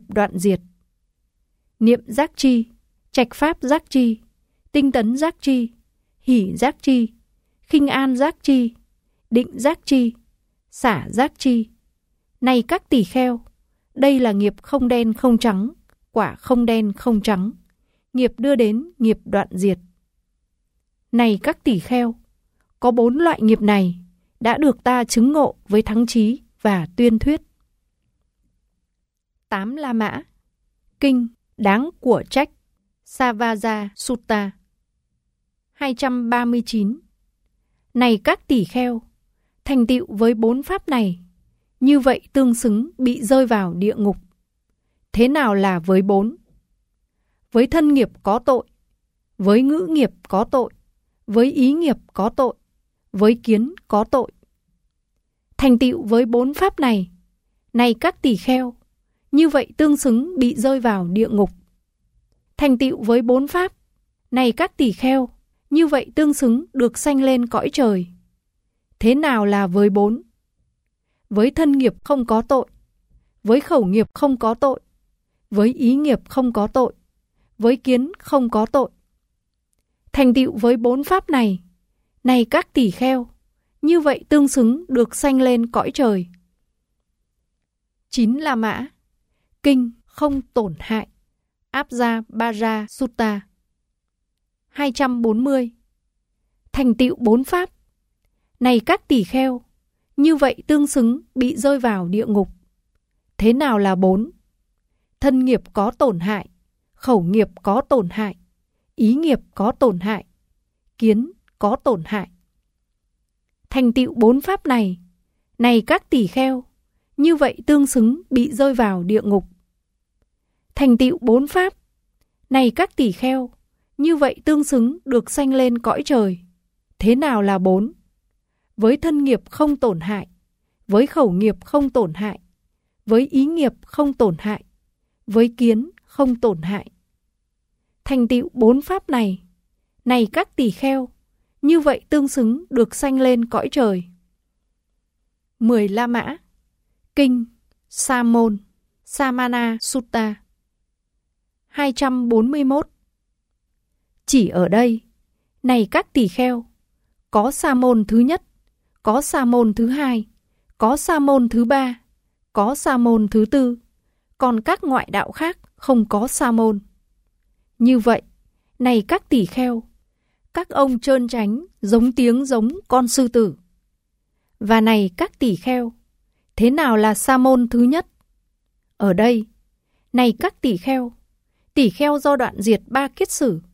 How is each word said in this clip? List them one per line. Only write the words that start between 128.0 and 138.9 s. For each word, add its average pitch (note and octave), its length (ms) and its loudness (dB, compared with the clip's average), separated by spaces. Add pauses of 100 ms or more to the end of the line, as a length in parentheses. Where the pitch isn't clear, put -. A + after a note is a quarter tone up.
Với A3 200 2
thân D4 280 -2
nghiệp B3 260 -2
không D4 260 0
tổn G3 240 -4
hại, G3 280 -8 (600)
với G#3+ 180 4
khẩu C4 260 0
nghiệp G3 320 0
không C#4+ 260 0
tổn F#3 240 -2
hại, G3+ 260 -8 (640)
với A3+ 200 2
ý C4+ 200 0
nghiệp D#4 260 -2 (100)
không C#4+ 300 -4
tổn G3 260 0
hại, G#3 260 -8 (640)
với A#3 300 0
kiến A#3 340 0 (120)
không B3+ 380 -2
tổn F#3+ 220 -2
hại. F#3+ 280 -8 (1120)
Thành B3 240 0
tựu B3 240 0
bốn B3 300 4
pháp F#4+ 260 -8